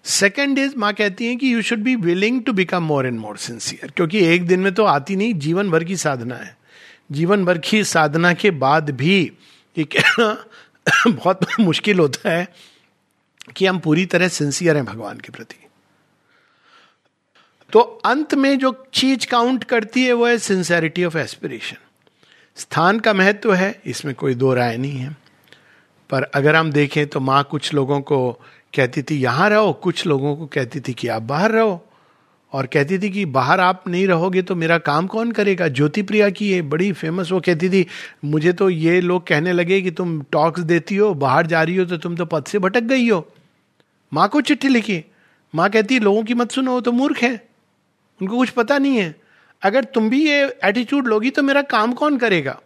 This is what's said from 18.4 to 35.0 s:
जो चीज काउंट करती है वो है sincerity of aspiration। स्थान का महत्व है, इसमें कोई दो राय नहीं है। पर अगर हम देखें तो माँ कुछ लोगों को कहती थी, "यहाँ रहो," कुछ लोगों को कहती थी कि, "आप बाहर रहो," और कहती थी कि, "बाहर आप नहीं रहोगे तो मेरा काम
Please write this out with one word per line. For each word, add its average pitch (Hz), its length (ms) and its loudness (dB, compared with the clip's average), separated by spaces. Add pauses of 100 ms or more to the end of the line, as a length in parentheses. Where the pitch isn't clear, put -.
जो 262 360 -2
चीज 262 300 0
काउंट 247 400 0
करती 240 400 0
है 247 80 2
वो 233 140 2
है 240 100 2
sincerity 175 640 0
of 175 120 0
aspiration। 131 680 -8 (800)
स्थान 185 440 0
का 214 120 2
महत्व 202 420 2
है, 190 320 -2
इसमें 127 280 -8
कोई 135 200 -2
दो 131 200 2
राय 120 220 0
नहीं 135 220 -6
है। 135 180 -10 (920)
पर 131 120 0
अगर 147 340 2
हम 160 160 2
देखें 147 340 2
तो 143 140 -4
माँ 135 300 2
कुछ 151 240 -6
लोगों 139 260 0
को 127 400 -2 (340)
कहती 131 280 0
थी, 156 120 -4
"यहाँ 139 360 2
रहो," 208 220 4
कुछ - 340 -4
लोगों 143 300 0
को 160 100 -12
कहती 135 340 -6
थी 123 120 -8
कि, 120 160 -6
"आप 113 140 -4
बाहर 151 280 0
रहो," 220 360 0 (680)
और 135 140 -4
कहती 151 320 0
थी 196 120 -2
कि, 196 140 -4
"बाहर 135 360 2
आप 185 280 0
नहीं 180 180 0
रहोगे 180 360 2
तो 185 120 -4
मेरा 165 240 2
काम 156 280 0